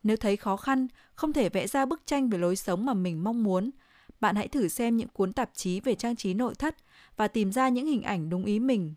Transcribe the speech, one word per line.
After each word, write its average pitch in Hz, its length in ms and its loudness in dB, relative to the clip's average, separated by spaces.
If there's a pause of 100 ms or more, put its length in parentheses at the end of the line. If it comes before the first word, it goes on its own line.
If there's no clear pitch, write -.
Nếu 214 140 2
thấy 202 200 2
khó 196 200 -2
khăn, 262 320 0 (260)
không 311 180 -2
thể 254 160 2
vẽ 190 180 0
ra 269 200 2
bức 302 200 -4
tranh 269 240 2
về 190 80 0
lối 175 180 2
sống 196 300 -2
mà 262 80 0
mình 180 300 -2
mong 233 180 0
muốn, 196 280 2 (500)
bạn 208 160 2
hãy 208 120 -2
thử 233 200 0
xem 233 280 0
những 226 120 -2
cuốn 190 240 0
tạp 247 220 -2
chí 185 260 -2
về 247 140 0
trang 233 220 -4
trí 185 180 -2
nội 240 200 -2
thất 311 220 -4 (400)
và 214 120 0
tìm 208 240 0
ra 262 160 2
những 247 180 0
hình 285 160 0
ảnh 165 280 -2
đúng 180 140 -2
ý 208 160 0
mình. 202 360 0